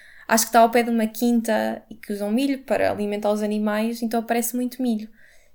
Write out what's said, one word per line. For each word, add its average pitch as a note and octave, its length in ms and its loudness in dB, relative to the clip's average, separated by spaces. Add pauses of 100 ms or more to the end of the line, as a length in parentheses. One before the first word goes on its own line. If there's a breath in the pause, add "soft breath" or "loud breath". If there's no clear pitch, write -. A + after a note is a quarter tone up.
(260 loud breath)
acho A3+ 180 2
que - 40 -6
está A#3 120 6
ao A#3 100 8
pé A#3+ 120 4
de A#3 60 -2
uma A3+ 180 2
quinta A3+ 840 0
e G#3+ 40 -18
que - 160 -14
usam G3+ 200 -4
milho C4+ 340 0
para F#3+ 260 0
alimentar G#3 400 -2
os G#3+ 120 0
animais, G#3+ 580 -2
então A#3 200 -2
aparece A#3 360 -2
muito B3 260 -4
milho. A3 280 -2 (440 soft breath)